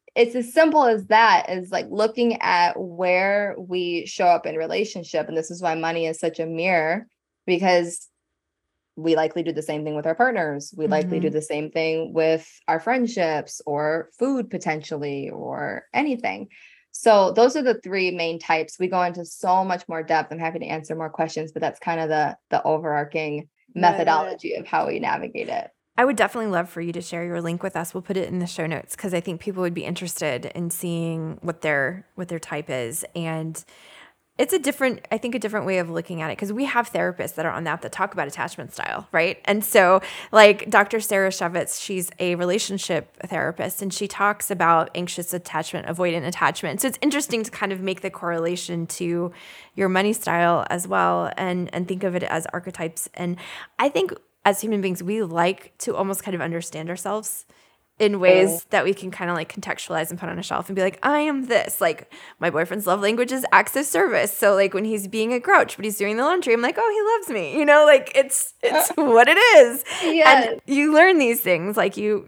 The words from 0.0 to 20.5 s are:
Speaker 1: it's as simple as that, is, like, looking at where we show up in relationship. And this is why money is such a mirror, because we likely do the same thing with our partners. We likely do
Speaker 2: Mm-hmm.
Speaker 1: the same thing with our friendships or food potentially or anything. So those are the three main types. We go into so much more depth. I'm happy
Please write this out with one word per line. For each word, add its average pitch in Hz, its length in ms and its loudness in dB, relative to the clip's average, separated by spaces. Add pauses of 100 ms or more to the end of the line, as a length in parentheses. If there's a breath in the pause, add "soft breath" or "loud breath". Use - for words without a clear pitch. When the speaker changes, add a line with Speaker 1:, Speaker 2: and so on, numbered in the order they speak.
Speaker 1:
it's 233 200 4
as 240 180 -4
simple 311 320 6
as 220 220 2
that, 214 420 6
is, 185 220 -6
like, 185 180 -4
looking 220 520 0
at 175 380 2
where 185 800 0
we 180 480 -4
show 180 220 0
up 170 180 4
in 160 100 -6
relationship. 160 720 -4
And 165 100 -8
this 160 140 -6
is 175 100 -12
why 165 140 -2
money 165 300 -2
is 160 160 -6
such 165 180 -4
a 165 60 -2
mirror, 165 600 -2 (400)
because 175 640 0 (880)
we 160 220 0
likely 160 260 0
do 165 80 -4
the 151 100 -6
same 151 220 -6
thing 151 100 -6
with 147 120 -4
our 160 100 0
partners. 170 600 -2
We 156 100 -2
likely 160 320 0
do 170 80 0
Speaker 2:
Mm-hmm. 151 80 -2
Speaker 1:
the 156 60 -2
same 156 280 -6
thing 160 440 -4
with 160 360 0 (200)
our 160 100 0
friendships 226 840 -2
or 151 520 -2
food 254 320 -2
potentially 151 800 -6
or - 540 -8 (100)
anything. 233 540 -4 (440 soft breath)
So 196 420 4
those 247 240 4
are 302 40 -2
the 247 200 0
three 185 300 -2
main 170 280 -4
types. 160 400 -2
We 185 80 -2
go 180 160 0
into 175 220 -4
so 185 400 0
much 180 240 -4
more 160 120 -6
depth. 160 300 0
I'm 160 80 -10
happy 165 200 -4